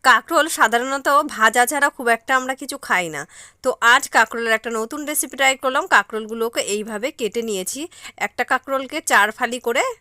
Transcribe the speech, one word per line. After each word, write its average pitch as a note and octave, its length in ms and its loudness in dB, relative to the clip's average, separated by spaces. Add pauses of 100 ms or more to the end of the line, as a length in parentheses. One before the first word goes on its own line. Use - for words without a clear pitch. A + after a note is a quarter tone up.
কাঁকরোল C#4+ 380 4 (120)
সাধারণত C4 500 0 (260)
ভাজা A3 360 4
ছাড়া C#4+ 260 2
খুব B3 100 -4 (100)
একটা - 220 -6
আমরা B3+ 220 -4
কিছু C#4 160 -10 (100)
খাই F3+ 280 0
না, C#3+ 80 -8 (420)
তো B3+ 40 0 (240)
আজ C4+ 100 6 (120)
কাঁকরোলের A#3 440 2
একটা A#3 200 -8
নতুন A3+ 300 -8
রেসিপি D4 320 -6
ট্রাই C4+ 220 4
করলাম। C4+ 220 -2 (100)
কাঁকরোলগুলোকে A3+ 680 -2 (140)
এইভাবে G#3+ 340 -6 (120)
কেটে A#3 280 -4
নিয়েছি, G3+ 320 -6 (460)
একটা - 240 -8
কাঁকরোলকে C4+ 480 -4 (120)
চার G#3 260 4
ফালি B3 300 -4
করে B3 160 0 (180)